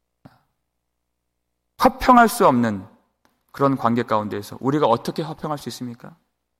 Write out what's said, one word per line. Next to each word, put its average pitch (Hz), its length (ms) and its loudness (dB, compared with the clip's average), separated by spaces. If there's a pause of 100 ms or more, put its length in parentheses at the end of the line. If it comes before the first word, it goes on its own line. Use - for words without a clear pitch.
(1800)
화평할 247 500 4
수 196 200 2
없는 113 500 0 (600)
그런 139 180 0
관계 120 280 0
가운데에서 104 580 -6
우리가 139 240 0
어떻게 165 380 -2
화평할 151 340 -10
수 - 120 -18
있습니까? 123 460 -14 (440)